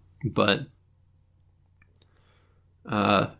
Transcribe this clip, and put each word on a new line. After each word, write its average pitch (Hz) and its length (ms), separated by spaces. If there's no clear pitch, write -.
but, 104 420
uh, 104 420